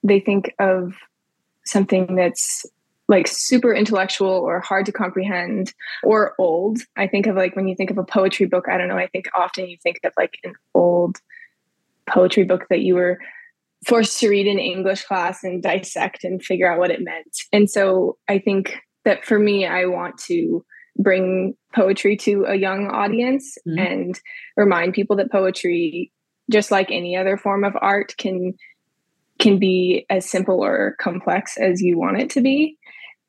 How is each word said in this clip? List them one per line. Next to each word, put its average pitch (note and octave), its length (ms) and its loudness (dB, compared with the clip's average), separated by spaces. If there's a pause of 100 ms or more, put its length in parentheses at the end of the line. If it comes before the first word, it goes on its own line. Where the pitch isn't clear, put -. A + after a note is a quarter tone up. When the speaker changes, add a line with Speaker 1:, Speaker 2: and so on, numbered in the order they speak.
Speaker 1:
they G3 160 4
think G3 400 0
of F#3 360 0 (680)
something F#3 520 0
that's, - 500 -2 (400)
like, F#3 220 4
super B3 440 2
intellectual G3 580 0
or F3 280 0
hard G3 280 -2
to G3+ 60 -6
comprehend F#3+ 800 -4 (300)
or G#3+ 340 4
old. F#3+ 440 0 (160)
I G3 100 -2
think G3+ 220 0
of, F#3+ 80 0
like, F#3 180 0
when F#3+ 140 -2
you F#3 80 -4
think F#3+ 160 -4
of G#3 60 -2
a F#3 60 -2
poetry F#3+ 420 2
book, F3+ 220 0
I F#3 80 -2
don't F3+ 120 -2
know, F#3 100 -4
I F#3 80 -2
think F#3 200 -8 (100)
often F#3 320 -2
you F3 120 -16
think F3 220 -4
of, - 140 -4
like, - 260 -2
an - 120 -12 (200)
old F3 440 2 (920)
poetry F#3 340 4
book F#3 260 0
that F3 120 2
you F#3 160 2
were F3+ 240 0 (680)
forced A3+ 320 2
to A3 100 2
read G3+ 180 4
in G3+ 120 0
English F#3+ 460 -2
class F#3 400 -4
and F3+ 180 -6
dissect F#3 640 -4
and F3+ 180 -4
figure F3+ 280 0
out E3+ 80 0
what F3+ 120 2
it - 100 -2
meant. - 520 -10
And G#3 180 6
so F#3+ 480 0 (100)
I G3+ 120 0
think G3 380 -2 (260)
that G3+ 200 0
for G#3+ 140 2
me, G3+ 280 2
I F3+ 200 -2
want F3 400 -6
to E3+ 380 -2 (320)
bring F#3 600 2 (180)
poetry G3 440 2
to G3+ 260 2
a G3 120 0
young G3 320 -2
audience A#3 680 -2 (100)
Speaker 2:
Mm-hmm. E3 120 -4
Speaker 1:
and F3+ 420 -4 (360)
remind F#3 380 4
people G3+ 220 0
that G3 140 0
poetry, F3 800 -2 (400)
just G#3+ 220 2
like F#3+ 180 2
any F3 260 -4
other F#3+ 200 0
form G3 260 -2
of G3+ 180 -2
art, G3 380 -2
can, F#3 360 -4 (840)
can G3 220 6
be F#3 500 2
as F#3+ 180 0
simple F#3+ 340 0
or G2+ 360 0
complex F3+ 580 -4
as F#3 240 0
you F3 180 2
want F#3+ 220 0
it D4+ 100 -4
to C#4 100 0
be. C#4+ 360 2 (520)